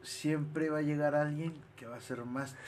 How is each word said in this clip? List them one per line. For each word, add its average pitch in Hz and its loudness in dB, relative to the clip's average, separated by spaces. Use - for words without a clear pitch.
siempre 156 0
va 151 2
a 151 2
llegar 147 4
alguien 151 2
que 120 -14
va 120 -10
a 123 -12
ser 120 -6
más 135 -4